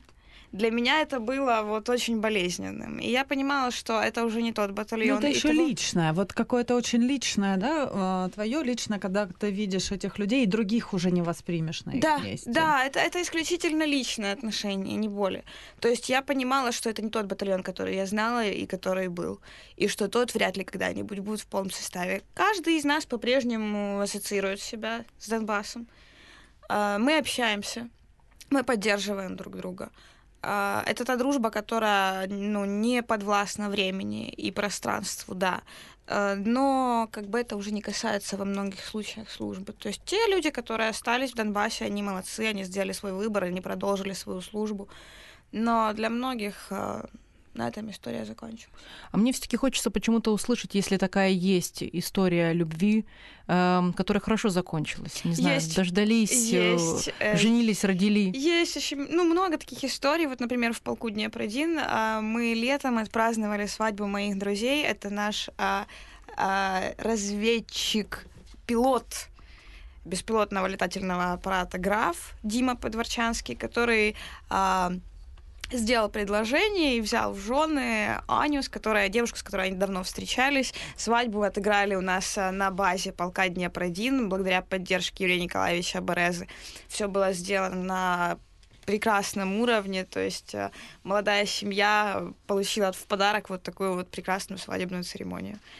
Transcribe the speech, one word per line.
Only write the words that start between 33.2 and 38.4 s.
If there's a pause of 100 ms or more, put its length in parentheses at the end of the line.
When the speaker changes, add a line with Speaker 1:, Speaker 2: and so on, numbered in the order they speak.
Speaker 1:
времени
и
пространству,
да. (480)
Э,
но
как
бы
это
уже
не
касается
во